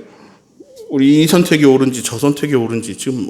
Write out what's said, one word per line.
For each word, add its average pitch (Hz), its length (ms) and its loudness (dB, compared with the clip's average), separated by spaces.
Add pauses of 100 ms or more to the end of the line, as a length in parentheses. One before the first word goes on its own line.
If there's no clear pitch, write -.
(880)
우리 143 340 2
이 165 60 2
선택이 175 380 2
옳은지 131 360 2
저 113 160 -10
선택이 143 360 -2
옳은지 113 420 -4
지금 127 340 -8